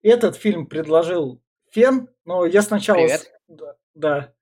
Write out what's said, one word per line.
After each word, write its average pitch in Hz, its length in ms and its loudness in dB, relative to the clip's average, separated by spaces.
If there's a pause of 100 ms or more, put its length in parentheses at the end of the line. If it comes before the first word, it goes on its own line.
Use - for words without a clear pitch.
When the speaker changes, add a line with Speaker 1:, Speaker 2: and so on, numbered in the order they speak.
Speaker 1:
Этот 220 360 2
фильм 175 280 -4
предложил 160 760 -2 (300)
Фен, 254 380 2 (160)
но 180 200 -2
я 180 160 2
сначала 208 380 0
Speaker 2:
Привет. 156 220 2
Speaker 1:
с-, - 100 -20 (160)
да, 151 280 -20 (180)
да. 147 480 -4